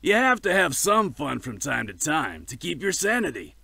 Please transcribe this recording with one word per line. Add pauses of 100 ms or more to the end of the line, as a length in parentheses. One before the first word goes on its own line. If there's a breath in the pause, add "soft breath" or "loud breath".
You
have
to
have
some
fun
from
time
to
time
to
keep
your
sanity.